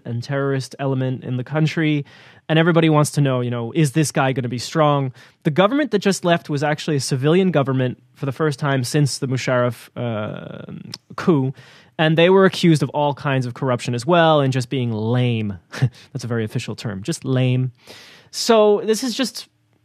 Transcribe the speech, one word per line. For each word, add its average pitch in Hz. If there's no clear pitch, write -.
and 120
terrorist 139
element 131
in 127
the 127
country. 151
And 160
everybody 165
wants 151
to 151
know, 131
you 123
know, 120
is 151
this 156
guy 135
gonna 127
be 120
strong? 143
The 175
government 208
that 208
just 196
left 170
was 139
actually 151
a 127
civilian 156
government 131
for -
the 139
first 151
time 139
since 147
the 139
Musharraf, 123
uh, 107
coup. 135
And 160
they 170
were 190
accused 165
of 135
all 147
kinds 131
of 120
corruption 123
as 117
well 160
and 135
just 127
being 123
lame. 110
<laughs> -
That's 135
a 117
very 113
official 113
term, 98
just 165
lame. 127
So 214
this 214
is 240
just -